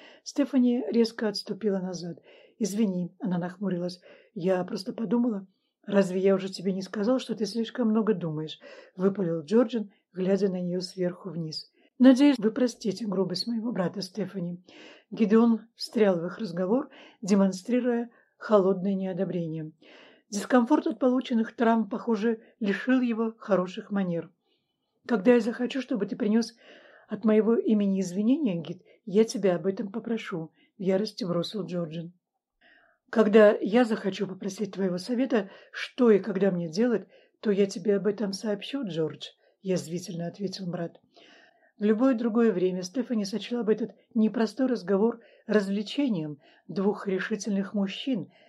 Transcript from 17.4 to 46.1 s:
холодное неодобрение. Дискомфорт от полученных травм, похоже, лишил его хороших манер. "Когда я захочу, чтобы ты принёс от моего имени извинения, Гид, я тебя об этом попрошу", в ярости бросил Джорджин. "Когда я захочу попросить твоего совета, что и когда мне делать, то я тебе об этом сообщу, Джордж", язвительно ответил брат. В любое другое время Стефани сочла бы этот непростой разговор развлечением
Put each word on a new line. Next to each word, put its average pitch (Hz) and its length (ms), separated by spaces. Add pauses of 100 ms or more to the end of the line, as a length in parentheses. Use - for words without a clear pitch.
холодное 196 560
неодобрение. 175 800 (640)
Дискомфорт 269 540
от - 100
полученных 247 560
травм, 226 340
похоже, 220 520 (180)
лишил 226 420
его 226 380
хороших 185 540
манер. 175 400 (760)
"Когда 233 280
я 240 60
захочу, 240 400
чтобы 208 260
ты - 100
принёс 220 400 (500)
от 202 180
моего 214 300
имени 202 460
извинения, 202 600
Гид, 170 220 (220)
я 208 180
тебя 202 320
об 170 120
этом 196 260
попрошу", 214 580 (260)
в 202 60
ярости 190 400
бросил 175 420
Джорджин. 170 500 (960)
"Когда 214 420
я 233 320
захочу 202 420
попросить 190 460
твоего 180 260
совета, 233 520 (200)
что - 400
и 196 80
когда 190 320
мне 170 180
делать, 196 380 (320)
то 214 140
я 196 140
тебе 202 280
об 196 140
этом 208 240
сообщу, 214 520
Джордж", 156 440 (340)
язвительно 170 640
ответил 190 400
брат. 170 340 (800)
В 208 60
любое 226 300
другое 226 360
время 180 320
Стефани 233 420
сочла 233 380
бы 208 100
этот 214 200 (220)
непростой 220 520
разговор 214 540 (260)
развлечением 202 920 (260)